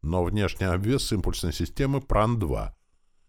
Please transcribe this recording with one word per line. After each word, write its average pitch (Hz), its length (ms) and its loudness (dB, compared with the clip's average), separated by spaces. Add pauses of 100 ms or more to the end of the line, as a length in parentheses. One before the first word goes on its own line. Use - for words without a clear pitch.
Но 87 220 0
внешний 95 440 0
обвес 101 400 2
с - 40 -4
импульсной 95 400 0
системы 135 480 -2
Пран-два. 101 760 0 (560)